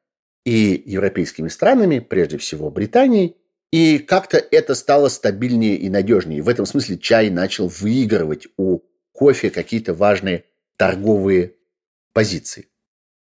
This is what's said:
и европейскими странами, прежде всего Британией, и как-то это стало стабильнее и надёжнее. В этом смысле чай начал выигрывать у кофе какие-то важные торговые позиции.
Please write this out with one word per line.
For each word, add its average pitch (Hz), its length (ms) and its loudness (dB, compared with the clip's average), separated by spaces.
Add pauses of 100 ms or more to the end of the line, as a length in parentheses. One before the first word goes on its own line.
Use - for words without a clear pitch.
(440)
и 107 420 2
европейскими 92 640 -4
странами, 196 500 2
прежде 80 400 -2
всего 76 320 -10
Британией, 214 640 0 (340)
и 160 280 4
как-то 180 400 0
это 151 360 0
стало 143 340 2
стабильнее 113 680 0
и 98 140 -4
надёжнее. 95 520 0
В 85 60 -2
этом 98 180 -2
смысле 98 320 -4
чай 110 320 2
начал 92 380 -4
выигрывать 104 880 -2
у 92 240 -2 (320)
кофе 135 380 2
какие-то 110 420 -6
важные 95 540 0 (300)
торговые 95 800 0 (580)
позиции. 98 560 -4 (720)